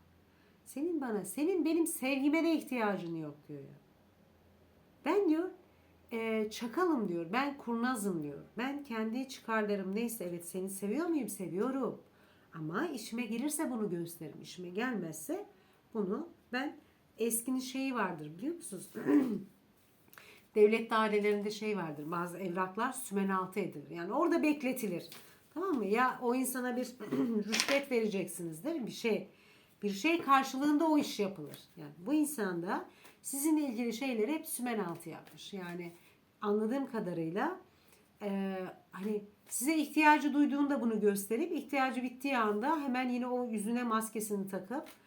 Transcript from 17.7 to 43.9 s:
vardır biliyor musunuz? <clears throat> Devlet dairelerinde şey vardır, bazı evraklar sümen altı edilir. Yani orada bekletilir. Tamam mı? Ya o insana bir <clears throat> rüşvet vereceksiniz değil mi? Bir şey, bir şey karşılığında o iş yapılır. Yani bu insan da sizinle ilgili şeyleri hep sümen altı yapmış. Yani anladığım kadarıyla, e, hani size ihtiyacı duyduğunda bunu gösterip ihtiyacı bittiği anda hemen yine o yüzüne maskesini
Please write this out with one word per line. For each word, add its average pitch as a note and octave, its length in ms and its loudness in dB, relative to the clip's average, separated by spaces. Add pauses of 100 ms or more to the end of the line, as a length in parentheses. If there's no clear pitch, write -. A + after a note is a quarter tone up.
vardır E3 420 -2
biliyor C#4+ 180 -4
musunuz? - 340 -12 (840)
<clears throat> - 800 -20
Devlet A3 360 8
dairelerinde G#3 600 4
şey G#3+ 260 -2
vardır, D#3 340 -4
bazı F3 260 -4
evraklar F#3+ 540 -2
sümen G3 380 0
altı F#3+ 300 0
edilir. D3+ 300 -6
Yani E3+ 240 -6
orada D4+ 300 4
bekletilir. B3 640 0 (440)
Tamam F4 220 0
mı? G#3+ 100 0
Ya B3 360 2
o A#3+ 140 2
insana B3 420 -2
bir B3 80 0
<clears throat> - 260 -10 (360)
rüşvet C#4 440 2
vereceksiniz F#3 720 -2
değil E4 120 -2
mi? A#3+ 120 -4
Bir E3+ 40 -8
şey, - 380 -2 (540)
bir G#3 60 0
şey D#4+ 320 2
karşılığında C#4 680 4
o D4+ 80 6
iş - 220 0
yapılır. D#3+ 380 -4 (200)
Yani D3 200 -14
bu F#3+ 160 -2
insan G3+ 500 0
da C4 220 -2 (360)
sizinle D4+ 400 2
ilgili A#3 320 0
şeyleri A#3+ 400 0
hep D#4 120 -4
sümen A#3+ 340 -2
altı E3+ 300 -6
yapmış. - 440 -14
Yani F3 380 -8 (500)
anladığım A3 500 2
kadarıyla, F3+ 680 -2 (640)
e, G3 380 -2 (320)
hani G#3 320 -4 (240)
size D#4 300 0
ihtiyacı D4+ 560 6
duyduğunda C#4+ 480 4
bunu A3 180 2
gösterip G#3 520 2
ihtiyacı C4 520 0
bittiği B3+ 340 -2
anda A3+ 440 2
hemen B3+ 280 0
yine B3 180 0
o B3 200 -2
yüzüne A3+ 360 0
maskesini G#3+ 640 0